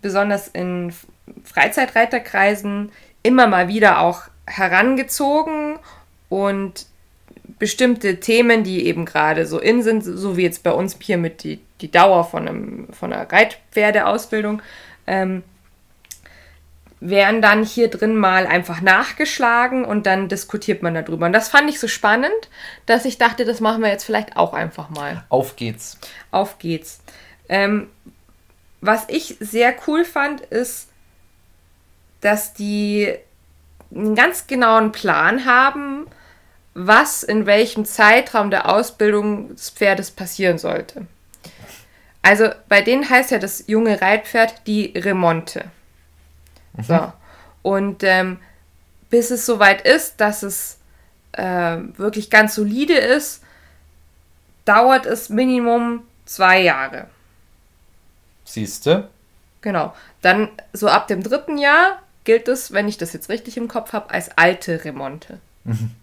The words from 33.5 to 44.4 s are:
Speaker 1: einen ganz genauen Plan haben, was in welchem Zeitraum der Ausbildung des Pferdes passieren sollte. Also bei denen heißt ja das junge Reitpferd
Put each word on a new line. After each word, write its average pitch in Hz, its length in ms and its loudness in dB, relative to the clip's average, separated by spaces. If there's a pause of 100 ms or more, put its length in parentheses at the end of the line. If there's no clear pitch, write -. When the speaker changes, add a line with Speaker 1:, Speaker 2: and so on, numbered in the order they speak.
Speaker 1:
einen 214 220 -2
ganz 302 300 0
genauen 226 460 2
Plan 185 540 0
haben, 277 600 0 (720)
was 214 480 2
in 208 240 0
welchem 214 360 2
Zeitraum 214 680 4
der - 180 -2
Ausbildung 208 840 0
des - 160 -16
Pferdes 196 400 0
passieren 180 480 -2
sollte. - 480 -8 (1120)
Also 208 280 6 (200)
bei 202 140 4
denen 262 260 0
heißt 262 220 2
ja 226 80 0
das 196 260 -8
junge 214 380 0
Reitpferd 220 640 0